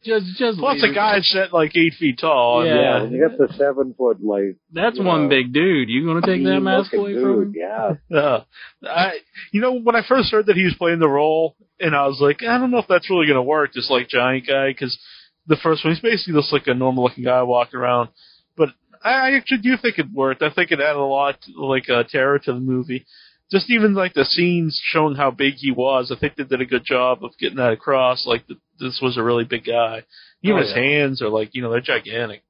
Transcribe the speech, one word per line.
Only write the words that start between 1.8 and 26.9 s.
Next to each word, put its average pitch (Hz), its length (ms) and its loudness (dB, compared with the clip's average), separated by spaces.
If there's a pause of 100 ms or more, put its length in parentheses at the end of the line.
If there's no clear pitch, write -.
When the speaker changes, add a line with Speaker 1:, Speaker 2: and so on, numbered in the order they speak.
Speaker 2:
feet 135 200 0
tall. 120 420 4
I - 20 2
mean, 151 120 2
Speaker 1:
Yeah. 147 60 4
Speaker 3:
Yeah, 131 220 2
when 113 80 -6
you 139 160 2
got - 100 -4
the 139 200 2
seven 135 400 0
foot, 110 260 0
like, 101 320 -2 (160)
Speaker 1:
That's 220 260 -2
Speaker 3:
you 208 60 -2
Speaker 1:
one 165 200 2
Speaker 3:
know. 139 60 0
Speaker 1:
big 131 240 2
dude. 151 360 2
You 131 160 0
gonna 165 160 0
take 185 220 0
that 185 60 2
Speaker 3:
Mean 190 140 2
Speaker 1:
mask 190 300 0
Speaker 3:
looking 208 60 0
Speaker 1:
away 202 220 -4
from 262 140 2 (100)
Speaker 3:
dude, - 20 -8
Speaker 1:
him? - 60 -10 (580)
Speaker 3:
yeah. 160 60 0
Speaker 2:
Uh, 139 260 0 (460)
I, 170 300 -4 (320)
you 202 80 -2
know, 254 200 0
when 233 180 2
I 220 100 2
first 254 240 2
heard 214 140 2
that 202 100 4
he 185 80 2
was 175 140 2
playing 170 220 0
the 156 100 4
role, 156 460 0 (220)
and 165 160 -2
I 143 140 2
was 135 140 -4
like, 143 200 2
"I 233 160 0
don't 254 140 -2
know 247 60 0
if 185 100 -2
that's 180 220 0
really 170 180 2
gonna 131 160 2
work, 147 300 -2
this, 120 160 -8
like, 127 180 0
giant 127 400 0
guy," 135 260 0
'cause 127 240 -8 (480)
the 156 120 2
first 160 260 -2
one, 165 100 0
he's 160 80 -4
basically 185 380 0
just, 147 140 -2
like, 143 140 -2
a 127 60 0
normal 127 300 0
looking 123 220 -2
guy 127 180 2
walking 123 340 0
around. 123 300 0 (480)
But 151 140 2 (340)
I, 220 80 0
I 262 240 2
actually 262 220 -2
do 247 180 2
think 226 240 -2
it 160 100 -2
worked. 135 320 -2
I 151 100 0
think 170 200 0
it 151 80 0
added 147 160 0
a 143 80 -2
lot, 139 340 -2 (160)
like, 135 360 -2
uh, 120 200 2
terror 139 300 2
to 135 140 -4
the 123 80 -6
movie, 127 440 -4 (460)
just 190 180 -2
even, 214 240 2
like, 185 200 -2
the 135 120 2
scenes 175 580 0
showing 156 320 0
how 135 160 0
big 139 240 -2
he 135 160 -4
was, 127 400 0
I 120 80 -8
think 147 160 -4
they 143 80 -8
did 131 180 -2
a 127 40 -2
good 123 180 -2
job 127 400 0